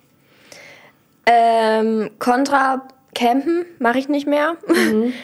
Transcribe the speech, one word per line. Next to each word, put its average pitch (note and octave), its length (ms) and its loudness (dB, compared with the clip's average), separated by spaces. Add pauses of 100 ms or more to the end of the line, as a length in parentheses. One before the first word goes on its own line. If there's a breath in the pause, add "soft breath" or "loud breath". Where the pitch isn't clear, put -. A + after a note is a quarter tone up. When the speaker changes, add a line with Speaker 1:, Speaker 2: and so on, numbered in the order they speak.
(1300 loud breath)
Speaker 1:
Ähm, A3+ 920 2
Kontra, C4+ 680 0 (280)
campen C#4 500 0 (140)
mach A#3 180 0
ich C4+ 120 -2
nicht C#4+ 180 -4
mehr. D4 300 -2 (100)
Speaker 2:
Mhm. A3+ 460 0 (120)